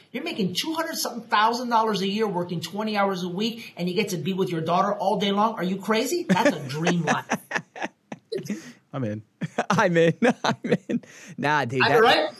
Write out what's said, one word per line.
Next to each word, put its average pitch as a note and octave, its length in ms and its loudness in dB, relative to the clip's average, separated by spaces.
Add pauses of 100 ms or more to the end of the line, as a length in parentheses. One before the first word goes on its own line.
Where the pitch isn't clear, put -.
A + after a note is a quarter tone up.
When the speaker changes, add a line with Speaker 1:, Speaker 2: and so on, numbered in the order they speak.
(120)
Speaker 1:
You're C#4 120 -8
making A3+ 300 -2
two D#4+ 200 -4
hundred E4 240 -4
something - 300 -6
thousand A#3 420 2
dollars A3 320 2
a G3 40 0
year, G#3 220 0
working F3 320 -4
twenty G#3 380 -4
hours G3 240 0
a F3+ 80 -4
week, G#3+ 480 -6
and F3 100 -2
you F3+ 60 -2
get G#3 160 0
to F3+ 80 -4
be E3 160 -2
with F#3 160 0
your E3 100 -2
daughter F3 340 0
all G3 240 0
day G3+ 140 0
long. G#3+ 220 2
Are E3+ 100 -4
you F#3 140 -2
crazy? B3+ 500 0
That's G3+ 260 4
a D#3 140 -8
dream E3 340 0
life. C#3+ 300 0
Speaker 2:
<laughs> - 1400 -8 (180)
Speaker 3:
I'm C3+ 120 -6
in. G#2+ 180 -6 (260)
Speaker 2:
<laughs> - 220 -2
I'm F#3+ 260 4
in. E3 180 6 (160)
<laughs> - 140 -2
I'm - 320 0 (120)
in. - 140 -2 (360)
Nah, C#3+ 260 2
dude, B2+ 180 -2
Speaker 1:
I'm C3+ 100 4
Speaker 2:
that, F3+ 100 6
Speaker 1:
right. D4+ 260 4 (120)